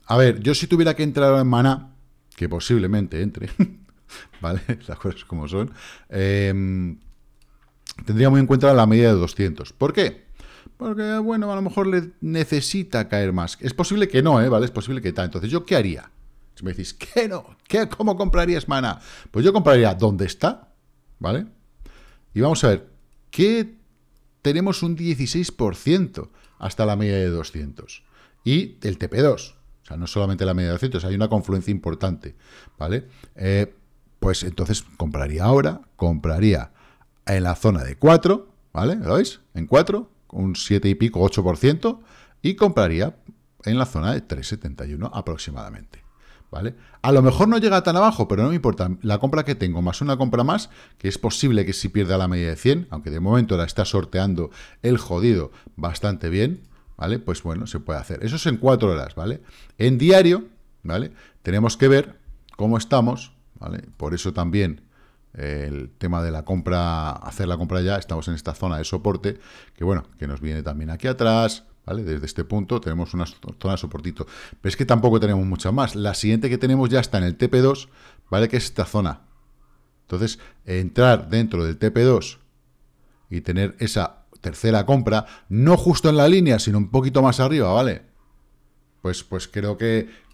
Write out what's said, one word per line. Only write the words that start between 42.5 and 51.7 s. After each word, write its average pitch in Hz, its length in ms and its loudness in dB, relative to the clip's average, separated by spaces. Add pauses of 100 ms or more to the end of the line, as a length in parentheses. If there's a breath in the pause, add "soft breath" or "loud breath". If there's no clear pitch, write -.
compraría 110 640 0 (460)
en 113 160 0
la 127 60 0
zona 95 280 -4
de - 80 -4
tres 69 260 -10
setenta - 380 -10
y 73 80 -10
uno 85 180 -8
aproximadamente, 85 920 -12 (480 soft breath)
¿vale? 101 240 -8 (260 soft breath)
A 131 100 4
lo 135 120 8
mejor 131 240 6
no 233 100 4
llega 196 240 4
tan 175 160 2
abajo, 208 300 2
pero 101 160 0
no 135 60 0
me 170 60 0
importa. 98 360 -2 (100)
La 104 160 -2
compra 139 260 0
que 135 120 -2
tengo, 87 260 -4
más 90 200 -4
una 139 160 -2
compra 120 260 0
más, 180 260 -2 (300 loud breath)
que 95 80 -6
es 95 100 -6
posible 110 480 0
que 92 80 -4